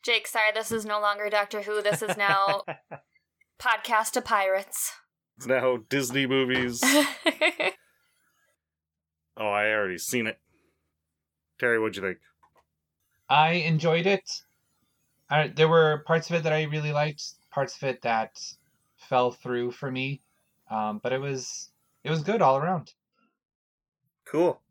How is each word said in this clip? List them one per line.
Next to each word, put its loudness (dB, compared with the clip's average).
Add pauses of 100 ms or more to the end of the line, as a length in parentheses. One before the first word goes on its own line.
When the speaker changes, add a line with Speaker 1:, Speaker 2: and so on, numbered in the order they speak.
Speaker 1:
Jake, -2
sorry, 0
this -4
is -6
no -2
longer -2
Doctor -2
Who. -4
This 0
is -4
now 2 (480)
Speaker 2:
<laughs> -20
Speaker 1:
Podcast 0
to -2
Pirates. -2 (440)
Speaker 3:
It's -14
now 2 (120)
Disney 0
movies. 0
Speaker 1:
<laughs> 4 (2500)
Speaker 3:
Oh, -4
I 2
already -2
seen -2
it. -8 (1200)
Terry, 2
what'd -4
you -8
think? -4 (1080)
Speaker 4:
I 4
enjoyed 2
it. 2 (1000)
I, 2
there 4
were 6
parts 0
of 0
it 0
that 2
I 2
really -4
liked, -2 (260)
parts -4
of -12
it -4
that -2 (560)
fell 0
through -6
for -8
me. -6 (480)
Um, -4
but -2
it -2
was, -8 (340)
it -6
was 0
good 0
all 6
around. -2 (1300)
Speaker 3:
Cool. 0 (100)